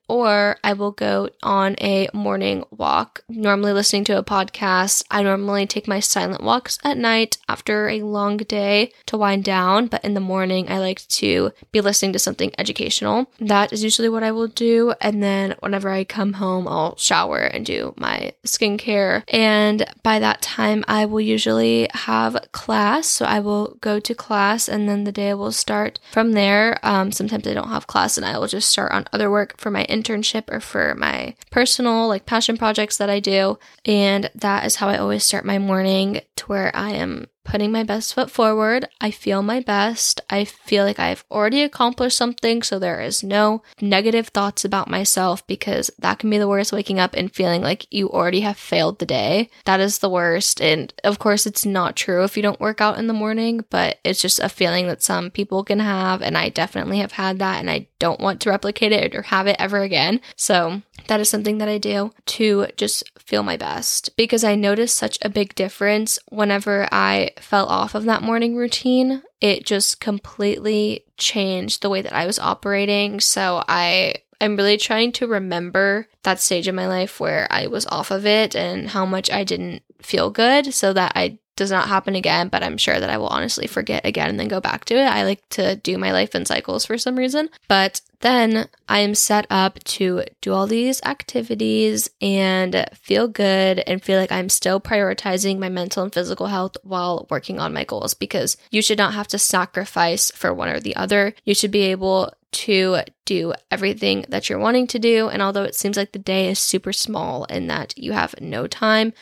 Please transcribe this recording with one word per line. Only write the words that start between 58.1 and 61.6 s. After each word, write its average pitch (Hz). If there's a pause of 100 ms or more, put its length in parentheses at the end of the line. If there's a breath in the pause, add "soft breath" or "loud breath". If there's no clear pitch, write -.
want -
to 214
replicate 208
it -
or 208
have 190
it 202
ever 196
again. 190 (160 loud breath)
So 180 (240)
that 214
is 208
something 214
that 214